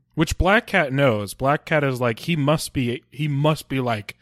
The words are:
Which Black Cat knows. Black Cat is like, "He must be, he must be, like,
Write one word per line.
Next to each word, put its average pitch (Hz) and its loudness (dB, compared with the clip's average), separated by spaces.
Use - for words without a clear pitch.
Which - 0
Black 202 2
Cat 156 0
knows. 117 2
Black 139 0
Cat 151 0
is 127 -2
like, 120 -2
"He 165 -2
must 147 0
be, 123 -2
he 147 -6
must 147 0
be, 135 -4
like, 113 -4